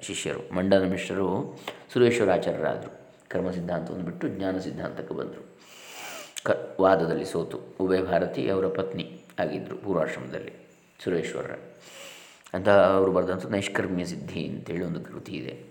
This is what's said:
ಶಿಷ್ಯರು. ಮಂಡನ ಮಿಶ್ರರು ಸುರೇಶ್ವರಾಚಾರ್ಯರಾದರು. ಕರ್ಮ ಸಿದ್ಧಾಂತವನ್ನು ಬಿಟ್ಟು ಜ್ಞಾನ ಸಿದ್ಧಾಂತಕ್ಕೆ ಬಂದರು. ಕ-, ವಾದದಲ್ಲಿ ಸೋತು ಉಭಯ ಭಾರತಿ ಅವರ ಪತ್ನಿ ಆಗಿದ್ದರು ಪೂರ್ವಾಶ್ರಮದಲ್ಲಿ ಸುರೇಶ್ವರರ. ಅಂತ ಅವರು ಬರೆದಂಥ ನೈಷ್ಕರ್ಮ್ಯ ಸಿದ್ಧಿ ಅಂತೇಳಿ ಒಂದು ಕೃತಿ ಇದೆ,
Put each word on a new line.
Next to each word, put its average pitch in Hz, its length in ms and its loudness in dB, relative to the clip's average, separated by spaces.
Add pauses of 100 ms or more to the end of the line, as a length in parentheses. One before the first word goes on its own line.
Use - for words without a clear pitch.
ಶಿಷ್ಯರು. 71 400 -6 (120)
ಮಂಡನ 95 340 6
ಮಿಶ್ರರು 92 400 0 (600)
ಸುರೇಶ್ವರಾಚಾರ್ಯರಾದರು. 87 1040 2 (360)
ಕರ್ಮ 90 240 -2
ಸಿದ್ಧಾಂತವನ್ನು 87 540 -4
ಬಿಟ್ಟು - 220 -6
ಜ್ಞಾನ 95 300 -2
ಸಿದ್ಧಾಂತಕ್ಕೆ - 580 -6
ಬಂದರು. - 280 -8 (1000)
ಕ-, - 180 2 (180)
ವಾದದಲ್ಲಿ 82 460 6
ಸೋತು - 340 -4 (200)
ಉಭಯ 92 220 4
ಭಾರತಿ 92 480 0
ಅವರ 95 220 2
ಪತ್ನಿ 90 340 -4 (340)
ಆಗಿದ್ದರು 87 380 -4
ಪೂರ್ವಾಶ್ರಮದಲ್ಲಿ 76 760 -4 (460)
ಸುರೇಶ್ವರರ. - 560 -2 (960)
ಅಂತ 95 160 2 (200)
ಅವರು 95 220 6
ಬರೆದಂಥ 90 360 2
ನೈಷ್ಕರ್ಮ್ಯ 98 580 -2
ಸಿದ್ಧಿ 80 400 -8
ಅಂತೇಳಿ 87 380 -6
ಒಂದು 82 180 -4
ಕೃತಿ - 320 -12
ಇದೆ, 69 220 -8 (160)